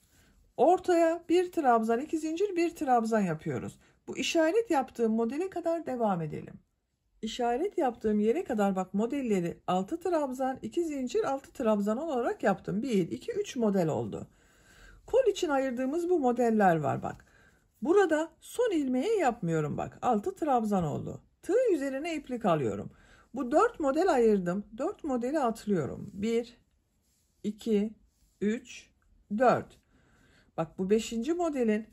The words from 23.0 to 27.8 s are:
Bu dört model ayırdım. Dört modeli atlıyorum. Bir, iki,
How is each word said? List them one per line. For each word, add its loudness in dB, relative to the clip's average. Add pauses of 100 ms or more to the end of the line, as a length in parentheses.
Bu -4
dört 4
model 2
ayırdım. 2 (140)
Dört -6
modeli -2
atlıyorum. -2
Bir, -2 (840)
iki, -2 (460)